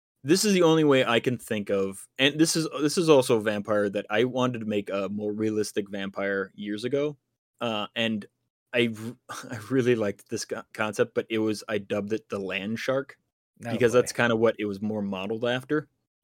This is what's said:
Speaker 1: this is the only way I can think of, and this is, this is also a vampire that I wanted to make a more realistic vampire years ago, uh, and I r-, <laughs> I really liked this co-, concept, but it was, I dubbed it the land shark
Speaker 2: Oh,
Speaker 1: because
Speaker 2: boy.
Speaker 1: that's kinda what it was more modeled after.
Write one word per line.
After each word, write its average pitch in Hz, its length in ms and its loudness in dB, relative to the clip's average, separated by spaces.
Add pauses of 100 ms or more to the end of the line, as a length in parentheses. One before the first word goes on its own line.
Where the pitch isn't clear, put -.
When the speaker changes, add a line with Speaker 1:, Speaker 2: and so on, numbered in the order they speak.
(240)
Speaker 1:
this 180 220 2
is 208 80 4
the 180 100 4
only 160 200 6
way 135 220 6
I 117 160 2
can 123 160 -2
think 107 340 -6
of, 98 360 -4 (120)
and 143 200 2
this 160 160 2
is, 160 120 -2 (140)
this 147 160 0
is 170 120 4
also 131 280 6
a 107 40 -2
vampire 104 500 0
that 101 180 -4
I 107 160 2
wanted 123 340 0
to 113 80 -8
make 104 220 -2
a 98 200 -4
more 104 240 -4
realistic 107 560 -2
vampire 98 640 -4
years 104 300 -8
ago, 143 320 -2 (440)
uh, 107 340 -4
and 113 300 -2 (480)
I 123 240 2
r-, 113 200 -12 (120)
<laughs> - 220 -14
I 120 80 -10 (120)
really 123 240 4
liked 104 340 -4
this 110 160 -6
co-, 110 180 -10 (100)
concept, 110 420 -2
but 113 140 -2
it 113 100 0
was, 110 300 0
I 107 100 -2
dubbed 101 340 -4
it - 160 -4
the 104 100 -4
land 98 400 -4
shark 135 380 -4 (480)
Speaker 2:
Oh, 117 140 -4
Speaker 1:
because 117 140 4
Speaker 2:
boy. - 0 -
Speaker 1:
that's 123 200 4
kinda 117 220 2
what 113 240 4
it 107 60 -4
was 98 160 -6
more 107 220 -2
modeled 101 420 -4
after. 127 440 -2 (340)